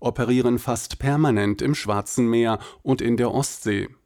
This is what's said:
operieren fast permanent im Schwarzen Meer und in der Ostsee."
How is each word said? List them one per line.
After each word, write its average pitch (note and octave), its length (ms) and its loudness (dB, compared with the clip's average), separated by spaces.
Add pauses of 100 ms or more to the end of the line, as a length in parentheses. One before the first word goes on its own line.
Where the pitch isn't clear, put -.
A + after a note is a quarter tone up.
operieren B2 580 2
fast - 400 -6
permanent B2+ 640 2
im C3+ 140 0
Schwarzen G#2 520 -2
Meer A2+ 320 2 (220)
und C3 200 0
in A#2+ 140 2
der A#2+ 160 0
Ostsee." G#2 560 -2 (180)